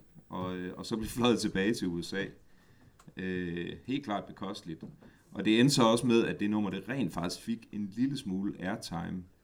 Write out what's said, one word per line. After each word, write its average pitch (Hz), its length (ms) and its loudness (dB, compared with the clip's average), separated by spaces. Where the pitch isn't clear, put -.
og, 92 280 -6
øh, 90 200 -8
og 92 80 -12
så 113 120 -2
blev 110 120 -4
fløjet 120 300 4
tilbage 95 340 2
til 107 140 -2
U 85 140 -2
S - 120 -8
A. - 120 -2
Øh, 87 640 -4
helt 143 220 -4
klart 104 200 -4
bekosteligt. 92 580 -10
Og 95 140 -4
det 110 140 6
endte 139 160 8
så 131 80 6
også 117 240 6
med, 117 180 6
at 90 140 -4
det 104 100 2
nummer, 107 200 0
det 95 200 -6
rent 120 240 -2
faktisk 87 280 -4
fik 113 300 -6
en 104 140 -6
lille 123 320 -2
smule 98 440 -4
airtime 87 640 -6